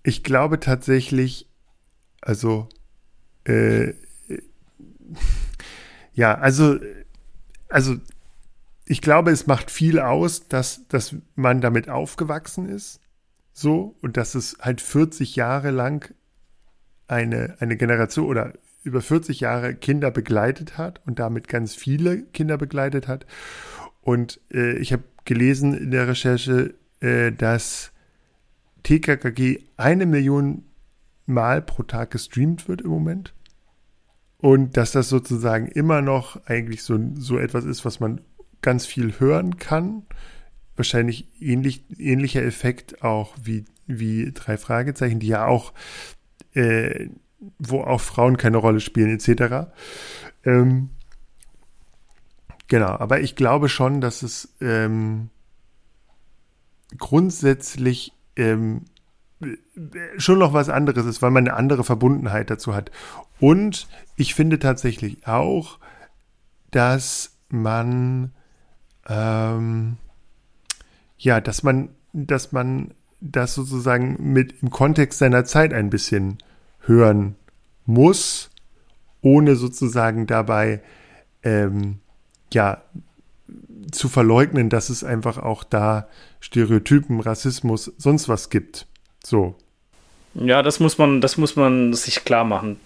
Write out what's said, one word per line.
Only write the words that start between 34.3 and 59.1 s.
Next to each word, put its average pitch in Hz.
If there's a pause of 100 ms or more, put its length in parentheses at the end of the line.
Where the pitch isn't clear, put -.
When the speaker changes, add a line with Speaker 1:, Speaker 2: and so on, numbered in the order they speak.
Speaker 1:
Und 135
dass 117
das 131
sozusagen 120
immer 151
noch 135
eigentlich 117
so, 113 (180)
so 127
etwas 123
ist, 139
was 117
man 117 (400)
ganz 123
viel 113
hören 170
kann. 190 (760)
Wahrscheinlich 117 (140)
ähnlich, 131 (160)
ähnlicher 131
Effekt -
auch 107
wie, 110 (200)
wie 113
drei 107
Fragezeichen, 123
die 107
ja 110
auch, 123 (800)
äh, 113 (480)
wo 131
auch 127
Frauen 123
keine 113
Rolle 110
spielen, -
et -
cetera. 123 (720)
Ähm, 127 (1800)
genau, 113
aber 104
ich 139
glaube 135
schon, 131
dass 123
es, -
ähm, 110 (1700)
grundsätzlich, 135 (220)
ähm, 113 (1300)